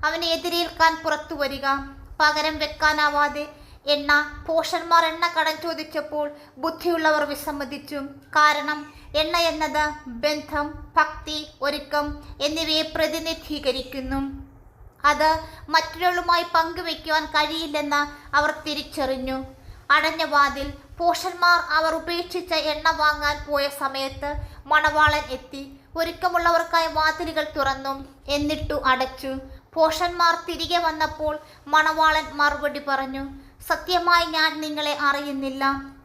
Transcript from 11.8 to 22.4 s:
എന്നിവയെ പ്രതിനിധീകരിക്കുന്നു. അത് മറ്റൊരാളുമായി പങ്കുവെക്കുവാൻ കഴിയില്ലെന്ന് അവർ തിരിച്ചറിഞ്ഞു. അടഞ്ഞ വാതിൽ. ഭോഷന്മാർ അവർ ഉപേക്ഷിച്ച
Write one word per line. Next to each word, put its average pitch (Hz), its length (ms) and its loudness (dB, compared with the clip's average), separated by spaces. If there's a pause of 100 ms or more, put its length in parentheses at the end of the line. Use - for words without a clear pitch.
എന്നിവയെ 311 400 0
പ്രതിനിധീകരിക്കുന്നു. 302 1400 -4 (840)
അത് 302 360 4 (280)
മറ്റൊരാളുമായി 339 760 0 (100)
പങ്കുവെക്കുവാൻ 330 720 0
കഴിയില്ലെന്ന് 302 1080 -2
അവർ 302 180 2 (120)
തിരിച്ചറിഞ്ഞു. 269 800 -4 (460)
അടഞ്ഞ 320 340 2
വാതിൽ. 277 480 2 (280)
ഭോഷന്മാർ 349 600 2
അവർ 320 340 2
ഉപേക്ഷിച്ച 339 580 -4